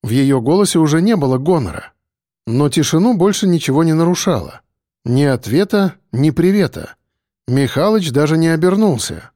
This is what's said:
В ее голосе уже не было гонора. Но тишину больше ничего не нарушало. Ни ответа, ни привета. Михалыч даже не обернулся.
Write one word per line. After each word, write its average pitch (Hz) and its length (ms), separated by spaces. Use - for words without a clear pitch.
В 110 80
ее 135 300
голосе 175 380
уже 160 240
не 220 140
было 131 220
гонора. 139 540
Но 135 220
тишину 175 480
больше 190 300
ничего 160 380
не 160 100
нарушало. 165 680
Ни 127 180
ответа, 160 720
ни 139 180
привета. 175 680
Михалыч 151 640
даже 147 260
не 165 120
обернулся. 165 880